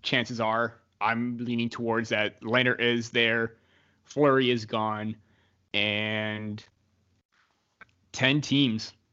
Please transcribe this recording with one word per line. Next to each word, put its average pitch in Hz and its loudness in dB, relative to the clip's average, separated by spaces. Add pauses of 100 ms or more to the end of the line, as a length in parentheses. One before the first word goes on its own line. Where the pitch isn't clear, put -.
chances 120 -2
are 113 0 (260)
I'm 117 -2
leaning 117 -2
towards 113 -2
that 107 -2
Lehner 123 2
is 120 0
there, 113 0 (480)
Fleury 135 2
is 120 0
gone, 107 -4 (560)
and 107 -2 (1500)
ten 135 2
teams. 135 0 (200)